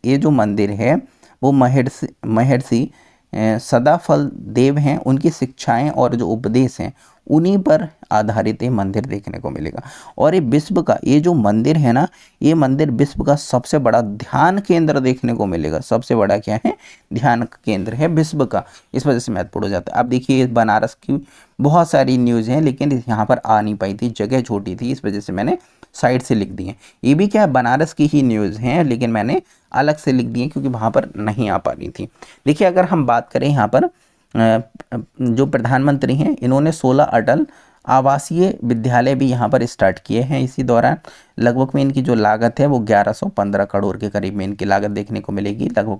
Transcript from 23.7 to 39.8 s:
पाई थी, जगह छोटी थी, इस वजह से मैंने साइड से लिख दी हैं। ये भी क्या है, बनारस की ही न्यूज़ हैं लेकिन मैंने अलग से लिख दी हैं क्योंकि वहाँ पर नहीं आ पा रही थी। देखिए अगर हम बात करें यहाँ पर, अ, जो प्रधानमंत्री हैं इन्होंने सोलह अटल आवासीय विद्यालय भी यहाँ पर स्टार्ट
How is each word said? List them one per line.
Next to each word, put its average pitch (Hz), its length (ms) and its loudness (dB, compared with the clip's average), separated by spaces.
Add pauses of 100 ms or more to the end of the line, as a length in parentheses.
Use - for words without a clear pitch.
पाई 98 180 -4
थी, 117 160 -4
जगह 113 320 -2
छोटी 101 340 -6
थी, 123 160 -6
इस 135 140 -8
वजह 101 140 -4
से 95 140 -10
मैंने 123 240 -2 (360)
साइड 127 280 0
से 127 140 -2
लिख 98 140 -2
दी 90 160 -10
हैं। 95 100 -12 (280)
ये 135 100 4
भी 185 140 4
क्या 214 140 2
है, 185 100 4
बनारस 127 420 0
की 147 140 2
ही 147 160 2
न्यूज़ 107 360 0
हैं 123 240 0
लेकिन 120 260 0
मैंने 113 320 -2 (300)
अलग 151 260 0
से 151 140 -2
लिख 127 160 0
दी 120 140 -4
हैं 139 80 -4
क्योंकि 139 200 -4
वहाँ 113 220 -2
पर 120 260 0
नहीं 107 320 -4
आ 95 80 -2
पा - 140 -2
रही - 180 -10
थी। - 200 -12 (360)
देखिए 151 220 2
अगर 180 180 2
हम 165 200 0
बात 120 240 0
करें 139 200 -2
यहाँ 127 180 2
पर, 120 160 2 (520)
अ, 113 240 2 (640)
जो 123 240 0
प्रधानमंत्री 135 720 0
हैं 156 220 0
इन्होंने 139 340 0
सोलह 135 320 2
अटल 117 420 2 (400)
आवासीय 143 760 2
विद्यालय 120 520 0
भी 135 140 0
यहाँ 120 200 0
पर 117 160 2
स्टार्ट 95 340 0